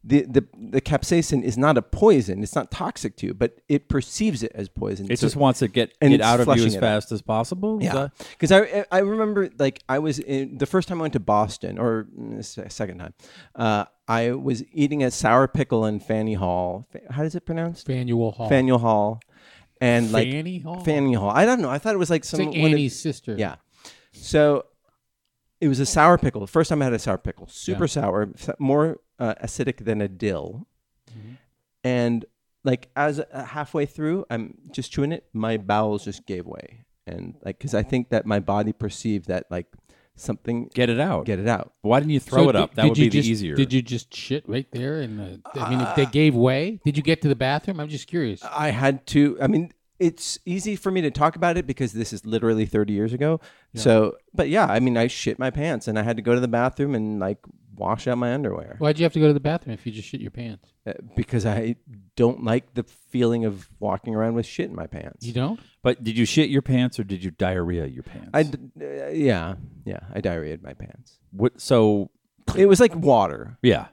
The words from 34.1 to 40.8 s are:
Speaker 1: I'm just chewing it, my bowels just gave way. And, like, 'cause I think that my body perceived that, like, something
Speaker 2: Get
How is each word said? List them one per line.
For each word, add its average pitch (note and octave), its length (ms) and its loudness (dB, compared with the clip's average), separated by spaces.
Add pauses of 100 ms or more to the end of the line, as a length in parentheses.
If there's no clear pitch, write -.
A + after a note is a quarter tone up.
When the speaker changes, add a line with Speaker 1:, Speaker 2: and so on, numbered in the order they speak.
Speaker 1:
I'm A2+ 240 -8 (160)
just - 220 -10
chewing C#3+ 200 -2
it, E3+ 200 -10
my A2+ 240 -2
bowels G#2 480 0
just - 220 -12
gave F2+ 200 -8
way. - 380 -18 (220)
And, F2+ 280 -12 (100)
like, G2 140 -8
'cause - 160 -6
I G#2 80 2
think B2+ 280 -2
that A2 160 0
my G#2 120 0
body G#2 340 -2
perceived G#2 560 -4
that, F2+ 220 -4
like, F2 160 -8 (480)
something A#2 600 -6
Speaker 2:
Get B2 160 2